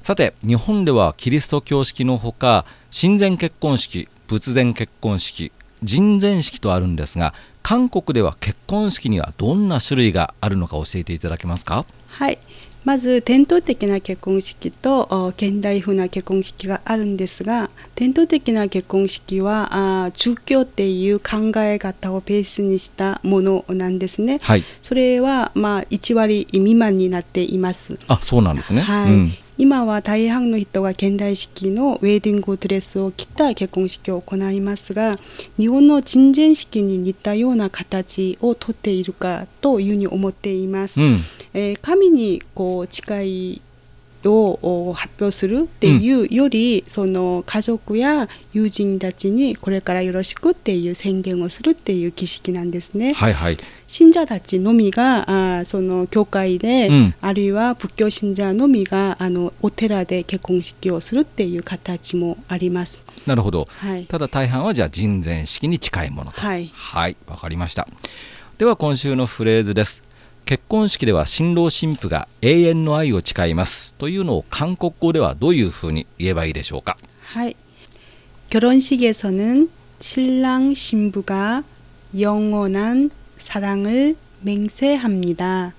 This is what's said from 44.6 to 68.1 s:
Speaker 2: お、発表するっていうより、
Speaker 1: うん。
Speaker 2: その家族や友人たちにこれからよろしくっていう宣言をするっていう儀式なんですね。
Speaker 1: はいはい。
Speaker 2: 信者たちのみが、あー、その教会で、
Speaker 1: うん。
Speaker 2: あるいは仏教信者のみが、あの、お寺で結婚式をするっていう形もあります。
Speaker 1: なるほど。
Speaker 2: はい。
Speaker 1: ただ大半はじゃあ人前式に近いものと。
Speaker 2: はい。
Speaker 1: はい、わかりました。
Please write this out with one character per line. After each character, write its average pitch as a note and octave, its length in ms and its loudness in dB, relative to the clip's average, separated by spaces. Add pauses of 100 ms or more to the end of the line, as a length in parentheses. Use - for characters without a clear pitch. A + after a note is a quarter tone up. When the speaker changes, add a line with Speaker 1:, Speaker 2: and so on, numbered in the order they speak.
Speaker 2:
お、 - 20 -6
発 - 280 -10
表 G3+ 120 0
す F#3+ 160 0
る B3 160 0
っ - 20 -4
て - 200 0
い G#3+ 400 4
う - 80 -4
よ C4+ 140 4
り、 A3+ 320 2
Speaker 1:
う - 60 -18
ん。 - 40 -14
Speaker 2:
そ G3 160 -2
の F3+ 400 -2
家 G#3+ 160 -4
族 A3 340 -2
や C4+ 320 0 (240)
友 G#3+ 160 2
人 G3 300 0
た F#3 140 -4
ち G3 180 -2
に B3+ 260 0
こ - 140 -6
れ F#3+ 100 0
か F3+ 140 -4
ら F#3 80 -2
よ F#3 100 -4
ろ F#3 100 -2
し - 120 -6
く - 160 0
っ F4 40 2
て G3 220 -2
い F3 140 -2
う F3 40 -6
宣 F#3+ 280 -2
言 F3+ 200 -4
を F3 60 -4
す - 140 -8
る D#4 80 2
っ D#4+ 40 4
て G#3 200 -4
い E3+ 120 -2
う E3+ 80 -4
儀 F3+ 120 -6
式 - 260 -4
な F3+ 120 -4
ん F3 60 -4
で F3 100 -6
す - 140 -14
ね。 B3 200 0
Speaker 1:
は C#3+ 160 0
い F#2 40 2
は E2 160 -2
い。 E2 60 -2 (300)
Speaker 2:
信 E4 260 8
者 E4+ 140 4
た G#3+ 120 -4
ち F#3 200 -4
の G#3 160 2
み G#3+ 160 6
が、 B3 320 2
あ F#3 400 0
ー、 - 20 -6
そ G3 160 -4
の F#3 260 -2
教 G#3 200 0
会 F#3 320 0
で、 A#3 300 2
Speaker 1:
う D3 40 6
ん。 A#2 280 6
Speaker 2:
あ G3 120 -2
る G3+ 100 0
い G3 100 0
は A#3 220 0
仏 - 200 -10
教 G#3+ 160 2
信 G3+ 260 -2
者 G3 160 -2
の B3 160 2
み A3+ 160 4
が、 F#3+ 360 -2
あ F#3 100 -2
の、 F3+ 320 -2
お G#3 80 2
寺 G#3 340 -2
で F3+ 200 -4
結 - 200 -8
婚 F3+ 180 0
式 - 280 -6
を E3+ 100 -2
す - 140 -2
る C4 60 2
っ D#4 40 2
て G#3 220 -4
い F3 120 -4
う E3+ 40 -8
形 - 540 -8
も E3+ 200 -2 (120)
あ F3+ 100 -4
り F3+ 100 -2
ま F3 160 -4
す。 - 180 -12 (240)
Speaker 1:
な C3+ 80 2
る A#2 80 2
ほ G2 80 0
ど。 E2 200 -2
Speaker 2:
は G3 260 -8
い。 F3+ 80 -10
Speaker 1:
た E3+ 140 -6
だ D3 100 -4
大 C3+ 200 -2
半 C3 160 -2
は G#3+ 100 -2
じ A#2+ 80 0
ゃ E2+ 40 0
あ D2 40 -6
人 G2 340 -2
前 D#2+ 220 -4
式 - 220 -4
に E3+ 100 0
近 - 260 -2
い C#3+ 60 -8
も C#3 140 -10
の - 60 -12
と。 - 100 -14
Speaker 2:
は G3 180 -4
い。 E3+ 160 -10
Speaker 1:
は - 340 -4
い、 - 80 -6 (100)
わ D#2+ 100 -14
か E2 120 -12
り E2 80 -6
ま E2+ 120 -4
し - 60 -10
た。 - 140 -6 (720)